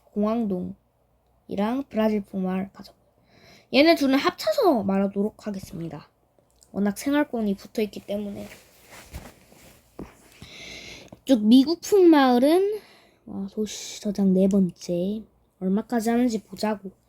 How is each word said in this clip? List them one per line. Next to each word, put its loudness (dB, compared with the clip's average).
공항동이랑 -4
브라질풍 -2
마을 -4
가죠. -20
얘네 6
둘은 2
합쳐서 0
말하도록 -2
하겠습니다. -12
워낙 -2
생활권이 -2
붙어있기 -8
때문에. -10
이쪽 2
미국풍 4
마을은, 4
와, -10
도시 -10
저장 0
네 4
번째. -2
얼마까지 -2
하는지 0
보자고. -6